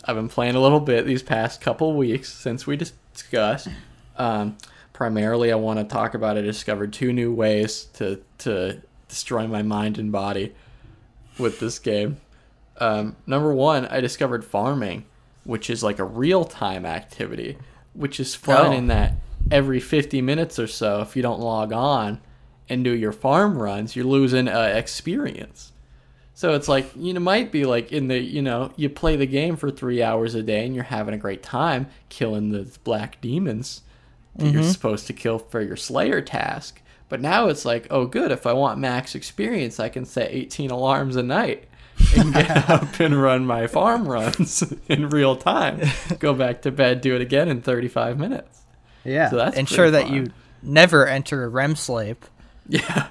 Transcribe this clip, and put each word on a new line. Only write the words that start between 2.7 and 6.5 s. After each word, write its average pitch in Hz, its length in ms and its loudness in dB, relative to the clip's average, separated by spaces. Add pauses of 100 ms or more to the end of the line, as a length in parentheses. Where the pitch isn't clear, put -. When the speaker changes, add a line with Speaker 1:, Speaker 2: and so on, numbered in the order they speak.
Speaker 1:
dis-, 165 160 -8 (200)
discussed. 113 540 -2 (500)
Um, 107 400 -2 (360)
primarily, 113 580 0
I 113 40 4
wanna 110 280 0
talk 110 300 -4
about 107 240 0
I 104 40 -2
discovered 104 520 -4